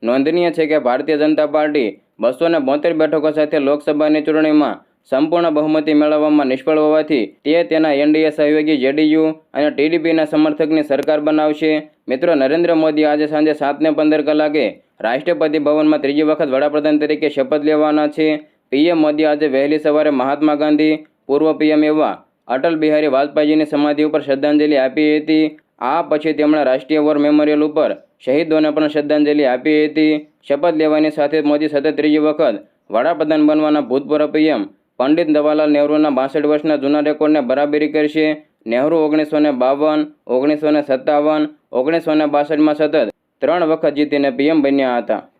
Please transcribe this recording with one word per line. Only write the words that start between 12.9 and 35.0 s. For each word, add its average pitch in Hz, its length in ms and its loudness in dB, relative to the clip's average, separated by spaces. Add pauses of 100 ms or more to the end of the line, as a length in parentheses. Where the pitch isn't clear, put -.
આજે 151 220 0
સાંજે 151 280 0
સાત 143 260 -4
ને 156 100 2
પંદર 151 320 0
કલાકે 151 440 0 (340)
રાષ્ટ્રપતિ 151 580 -2
ભવનમાં 151 420 2
ત્રીજી 143 220 0
વખત 156 260 0
વડાપ્રધાન 147 500 0
તરીકે 151 320 -2
શપથ 143 340 -2
લેવાના 151 440 0
છે. 156 200 -2 (380)
પી 143 200 0
એમ 170 120 2
મોદી 151 260 0
આજે 151 240 0
વહેલી 139 300 0
સવારે 151 320 0
મહાત્મા 143 440 0
ગાંધી, 151 460 0 (220)
પૂર્વ 147 300 0
પી 151 180 0
એમ 151 140 2
એવા 151 300 0 (340)
અટલ 156 280 -2
બિહારી 156 300 0
વાજપેયીજીની 151 580 0
સમાધિ 147 380 0
ઉપર 151 200 0
શ્રદ્ધાંજલિ 147 540 0
આપી 135 400 0
હતી. 156 280 0 (340)
આ 147 240 -2
પછી 151 300 -2
તેમણે 151 320 -2
રાષ્ટ્રીય 143 340 -2
વોર 151 200 0
મેમોરિયલ 151 440 2
ઉપર 151 280 0 (300)
શહીદોને 156 500 0
પણ 151 180 0
શ્રદ્ધાંજલિ 147 560 0
આપી 139 400 0
હતી. 156 280 0 (300)
શપથ 156 340 -2
લેવાની 156 340 0
સાથે 151 320 -2
મોદી 147 260 0
સતત 147 280 -2
ત્રીજી 151 220 2
વખત 151 380 0 (340)
વડાપ્રધાન 151 560 0
બનવાના 151 340 2
ભૂતપૂર્વ 143 460 -2
પી 156 200 0
એમ 156 160 0 (320)
પંડિત 156 340 0